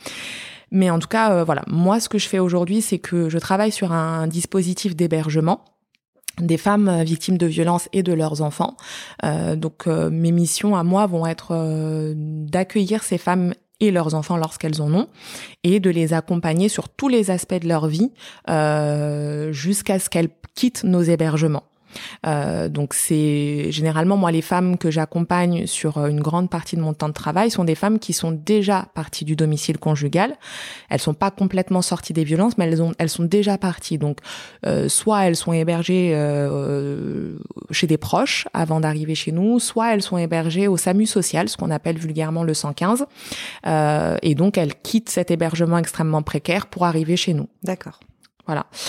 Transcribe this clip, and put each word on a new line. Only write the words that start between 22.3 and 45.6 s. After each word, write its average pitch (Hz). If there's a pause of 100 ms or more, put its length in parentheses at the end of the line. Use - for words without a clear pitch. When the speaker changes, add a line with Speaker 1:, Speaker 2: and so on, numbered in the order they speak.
Speaker 1:
donc 147
c'est 147
généralement, 160
moi, 180
les 165
femmes 180
que 165
j'accompagne 170
sur, 156
euh, 147
une 147
grande 170
partie -
de 165
mon 156
temps 151
de 151
travail 180
sont 180
des 160
femmes 208
qui 185
sont 165
déjà 190
parties 156
du 156
domicile 151
conjugal. 156 (520)
Elles -
sont 156
pas 196
complètement 185
sorties 170
des 160
violences, 180
mais 185
elles 165
ont, 165
elles 165
sont 170
déjà 196
parties. 175
Donc, 147 (440)
euh, 151
soit 208
elles 170
sont -
hébergées, 170
euh, 143 (340)
chez 160
des 151
proches -
avant 160
d'arriver 156
chez 151
nous, 208
soit 226
elles 202
sont 185
hébergées 165
au 185
samu 190
social, 190
ce -
qu'on 175
appelle 160
vulgairement 160
le 160
cent 147
quinze. 226 (600)
Euh, 151
et 156
donc 175
elles 160
quittent -
cet 180
hébergement 165